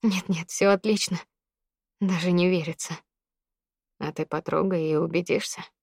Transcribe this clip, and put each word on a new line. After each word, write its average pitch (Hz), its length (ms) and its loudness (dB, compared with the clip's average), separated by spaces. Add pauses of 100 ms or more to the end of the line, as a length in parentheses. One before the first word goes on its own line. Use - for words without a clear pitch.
«Нет-нет, 185 480 -2
всё 196 220 4
отлично. 202 480 0 (800)
Даже 180 300 0
не 175 180 4
верится». 165 480 -2 (1000)
«А 151 140 -4
ты 156 140 -4
потрогай 165 580 0
и 156 120 0
убедишься. 170 680 -2 (200)